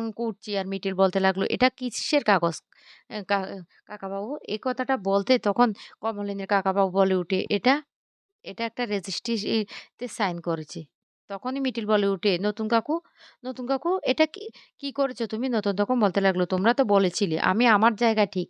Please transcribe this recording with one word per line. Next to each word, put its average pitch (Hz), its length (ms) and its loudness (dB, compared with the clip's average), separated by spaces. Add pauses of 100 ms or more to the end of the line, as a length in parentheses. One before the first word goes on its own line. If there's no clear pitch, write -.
(120)
কুর্চি 220 420 -8
আর 190 140 -2
মিটিল 196 280 -4
বলতে 190 240 4
লাগলো, 190 280 2
"এটা 247 220 2
কিসের - 540 -2
কাগজ, 170 320 2 (500)
এ, 214 180 -10
কা-, 196 260 -2 (360)
কাকাবাবু?" 196 460 -8 (140)
এই 214 160 -6
কথাটা 262 420 -2
বলতে 196 360 2
তখন 233 280 2 (320)
কমলিনীর 202 500 -6
কাকাবাবু 196 420 2
বলে 190 260 4
উঠে, 185 300 0
"এটা, 233 260 2 (720)
এটা 196 180 -10
একটা 233 240 -6
রেজিস্ট্রিতে 208 1200 -4
সাইন 180 320 -4
করেছে।" 165 400 -6 (480)
তখনই 262 320 -6
মিটিল 247 260 -4
বলে 208 200 4
উঠে, 196 320 2
"নতুন 208 280 -2
কাকু, 233 280 2 (480)
নতুন 247 240 -10
কাকু, 269 240 -2 (160)
এটা 320 200 2
কি, - 160 -16 (340)
কি 277 140 -8
করেছো 254 360 -2
তুমি?" 226 220 -4
নতুন 208 260 0
তখন 208 240 0
বলতে 196 220 2
লাগলো, 185 240 2
"তোমরা 190 280 2
তো 262 120 2
বলেছিলে 196 560 2
আমি 208 260 4
আমার 220 280 6
জায়গা 220 320 2
ঠিক, 180 220 -4